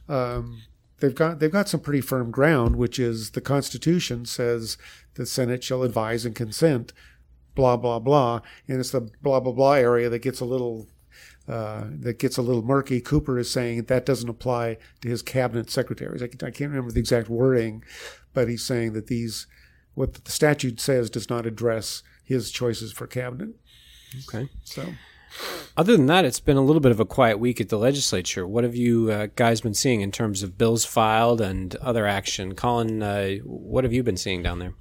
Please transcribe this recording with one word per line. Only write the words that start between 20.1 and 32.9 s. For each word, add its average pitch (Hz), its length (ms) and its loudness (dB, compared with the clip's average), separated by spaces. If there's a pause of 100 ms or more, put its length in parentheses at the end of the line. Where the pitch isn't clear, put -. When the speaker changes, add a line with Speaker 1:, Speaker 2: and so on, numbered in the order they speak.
Speaker 1:
the - 160 -14
statute 143 480 2
says 123 320 0
does - 180 -6
not 117 160 -2
address 113 560 -4 (220)
his 127 260 -2
choices 110 440 -4
for 120 120 -12
cabinet. 127 440 -8 (800)
Speaker 2:
Okay. 117 220 -8 (140)
Speaker 1:
So. - 220 -12 (920)
Speaker 2:
Other 190 220 6
than 131 80 6
that, 175 200 6
it's 123 140 0
been 139 180 4
a 135 60 6
little 151 160 6
bit 131 120 6
of 107 80 2
a 107 60 4
quiet 113 340 4
week 120 200 0
at 107 100 -2
the 107 100 0
legislature. 110 680 0
What 113 180 0
have 120 120 -2
you, 117 340 4
uh, 104 260 -2
guys 117 260 4
been 110 120 -2
seeing 120 280 2
in 98 100 -2
terms 104 320 -2
of 92 160 -10
bills 113 260 2
filed 113 560 4
and 95 360 -4
other 117 280 0
action? 98 480 -2
Colin, 113 480 -2